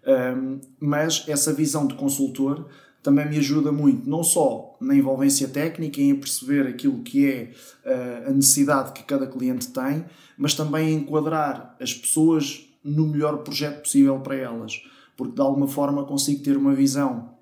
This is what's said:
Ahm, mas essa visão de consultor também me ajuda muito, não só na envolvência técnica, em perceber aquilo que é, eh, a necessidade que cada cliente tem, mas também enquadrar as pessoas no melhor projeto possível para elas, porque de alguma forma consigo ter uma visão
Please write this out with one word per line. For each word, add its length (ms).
Ahm, 540
mas 480
essa 240
visão 360
de 80
consultor 720
também 260
me 80
ajuda 340
muito, 380
não 120
só 600
na 120
envolvência 540
técnica, 540
em 140
perceber 520
aquilo 360
que 220
é, 280
eh, 420
a 40
necessidade 600
que 120
cada 220
cliente 440
tem, 340
mas 160
também 400
enquadrar 840
as 140
pessoas 760
no 240
melhor 360
projeto 380
possível 380
para 160
elas, 480
porque 200
de 60
alguma 260
forma 380
consigo 380
ter 140
uma 180
visão 540